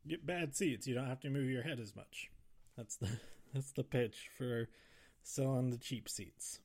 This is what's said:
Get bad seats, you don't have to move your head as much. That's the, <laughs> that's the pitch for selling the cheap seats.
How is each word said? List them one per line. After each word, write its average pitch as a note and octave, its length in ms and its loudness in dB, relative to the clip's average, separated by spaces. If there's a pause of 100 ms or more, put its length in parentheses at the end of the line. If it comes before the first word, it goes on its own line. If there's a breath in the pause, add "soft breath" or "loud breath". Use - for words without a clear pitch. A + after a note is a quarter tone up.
Get D#3+ 180 -4
bad E3 320 0
seats, C#3 300 2
you C3 80 2
don't B2+ 120 2
have C3 140 0
to C#3+ 100 -2
move C3+ 200 4
your B2+ 120 2
head C#3+ 180 -2
as G2+ 140 -8
much. - 360 -10 (460)
That's - 200 -8
the, G#2+ 240 0 (140)
<laughs> - 180 -20
that's C3+ 200 -2
the C3+ 120 0
pitch - 520 2
for A#2 320 0 (540 loud breath)
selling C3 480 4
the A#2+ 80 0
cheap A#2+ 300 -4
seats. - 560 -8